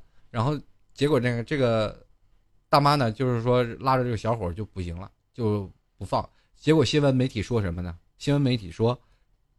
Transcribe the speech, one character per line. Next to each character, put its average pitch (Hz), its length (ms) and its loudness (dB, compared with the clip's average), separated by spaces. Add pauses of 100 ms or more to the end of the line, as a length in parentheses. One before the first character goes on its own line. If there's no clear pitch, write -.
(320)
然 113 120 -2
后 143 160 0 (340)
结 139 140 0
果 147 120 2
这 120 120 0
个， 117 120 -2
这 151 120 -6
个 117 480 0 (640)
大 147 120 4
妈 143 160 4
呢， 123 160 0
就 127 160 -2
是 120 160 -2
说 123 200 2 (160)
拉 131 160 2
着 127 80 0
这 123 60 -4
个 113 80 -4
小 110 180 -2
伙 95 160 -4
就 87 140 -8
不 - 160 -10
行 85 180 -8
了， 98 100 -14 (240)
就 104 380 -2 (280)
不 101 60 -10
放。 120 220 -4 (320)
结 151 140 2
果 156 100 6
新 147 160 0
闻 139 160 4
媒 127 120 2
体 107 140 -6
说 117 200 -2
什 95 100 -2
么 85 100 -6
呢？ 87 140 -8 (220)
新 - 160 -2
闻 143 80 2
媒 127 160 2
体 92 140 -12
说， 117 280 0 (600)